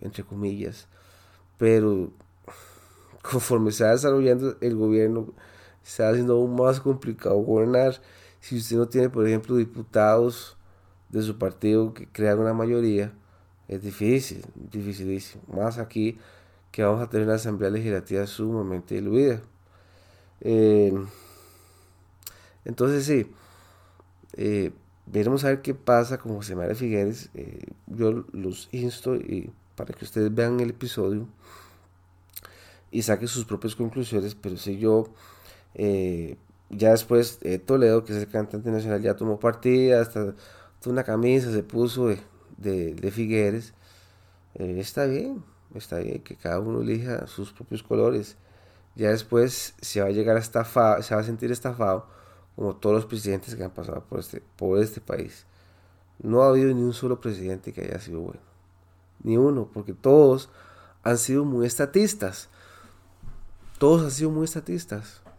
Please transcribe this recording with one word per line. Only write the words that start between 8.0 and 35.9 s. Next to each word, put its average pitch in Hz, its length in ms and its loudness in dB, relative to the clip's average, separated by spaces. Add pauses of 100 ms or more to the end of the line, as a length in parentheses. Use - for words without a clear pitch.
Si - 160 -8
usted 113 200 -4
no 117 120 2
tiene, 127 220 2
por 117 160 0
ejemplo, 110 300 0
diputados 117 1000 2 (540)
de 110 120 -2
su 107 140 -6
partido 110 560 0
que - 140 -16
crean 107 320 0
una 113 160 0
mayoría, 113 580 0 (560)
es 98 140 -8
difícil, 107 720 -2
dificilísimo. 98 880 -8 (100)
Más 113 260 -4
aquí 113 400 -4 (520)
que - 120 -4
vamos 107 200 2
a 117 80 -8
tener 107 160 0
una 110 80 2
asamblea 107 340 -2
legislativa 101 580 -2
sumamente 104 680 -4
diluida. 110 460 2 (1000)
Eh, 107 540 4 (1700)
entonces 135 400 0
sí, 139 260 2 (1040)
eh, 104 380 -2 (320)
veremos 123 400 0
a 139 40 2
ver 135 140 0
qué 131 120 -4
pasa 120 420 2
con 110 200 -8
José 101 200 -8
María 87 180 -2
Figueres. 113 600 -2
Eh, - 320 -14 (200)
yo 113 460 -2
los 92 400 -8
insto 123 440 -4
y - 360 -8 (220)
para - 180 -12
que - 120 -14
ustedes 107 300 -2
vean 120 260 0
el 117 100 -2
episodio 107 580 -4 (1600)
y 113 120 -4
saquen 107 260 0
sus 120 160 -6
propias 107 300 -8
conclusiones, 113 600 -4
pero 90 220 -10
sí 98 220 -8
yo, 110 340 2 (640)
eh, 92 640 -2 (340)